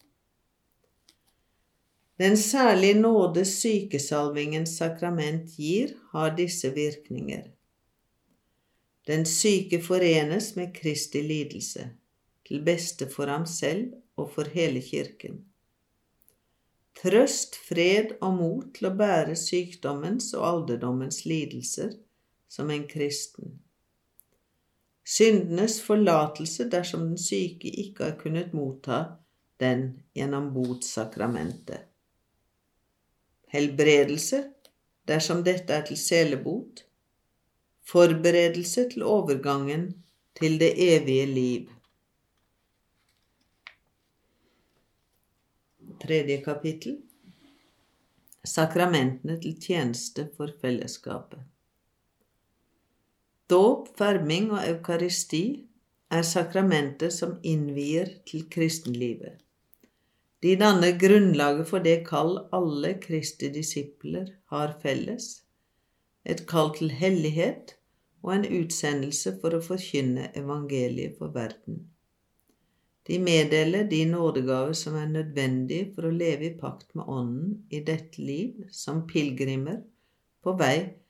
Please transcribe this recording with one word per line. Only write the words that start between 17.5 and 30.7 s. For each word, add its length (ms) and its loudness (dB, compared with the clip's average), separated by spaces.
fred 640 2
og 160 0
mot 400 -2
til 140 -2
å 40 0
bære 460 2
sykdommens 920 -4
og 120 -2
alderdommens 800 -2
lidelser 720 -4
som 200 -6
en 160 -4
kristen. 680 -6
Syndenes 760 4
forlatelse 840 2
dersom 400 -2
den 100 -4
syke 540 -4
ikke 320 -8
har 160 -6
kunnet 340 -4
motta 460 -4
den 440 0
gjennom 380 -4
botsakramentet. 1400 -4